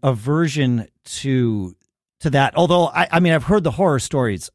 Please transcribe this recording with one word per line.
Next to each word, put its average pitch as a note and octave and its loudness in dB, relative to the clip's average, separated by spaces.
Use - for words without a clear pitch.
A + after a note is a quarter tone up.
aversion C3+ 0
to, A2+ -2
to D#3 -2
that. C3+ 2
Although F3 2
I, E3+ -2
I E3 2
mean, F3 4
I've D3 0
heard F#3+ 2
the D#3 -2
horror D3+ 0
stories A2+ -4